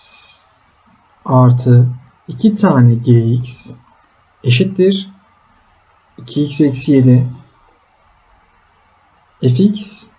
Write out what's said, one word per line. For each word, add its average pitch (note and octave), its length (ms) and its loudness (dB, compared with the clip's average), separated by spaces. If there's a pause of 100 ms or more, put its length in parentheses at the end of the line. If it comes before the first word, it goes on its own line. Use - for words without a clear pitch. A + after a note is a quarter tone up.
(1200)
artı B2 640 2 (400)
iki G#3+ 260 -2
tane C3+ 400 2
g A#2 300 2
x B2 460 -6 (760)
eşittir F#3+ 640 -2 (1080)
iki C3+ 260 -6
x - 160 -4
eksi D3 320 -2
yedi B2+ 340 4 (2250)
f C3+ 240 0
x - 400 -6 (140)